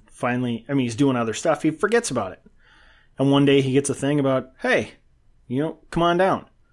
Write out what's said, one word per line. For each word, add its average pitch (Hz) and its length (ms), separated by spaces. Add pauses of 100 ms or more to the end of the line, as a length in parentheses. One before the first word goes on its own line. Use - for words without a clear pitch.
(120)
Finally, 123 560
I 143 60
mean, 135 100
he's 113 100
doing 135 220
other 113 180
stuff. 151 280
He 156 80
forgets 214 400
about 107 220
it. - 100 (760)
And 139 140
one 139 140
day 139 160
he 131 100
gets 139 180
a 123 40
thing 143 260
about, 131 400
"Hey, 190 320 (560)
you 123 140
know, 160 160 (120)
come 170 140
on 170 140
down." 180 280 (260)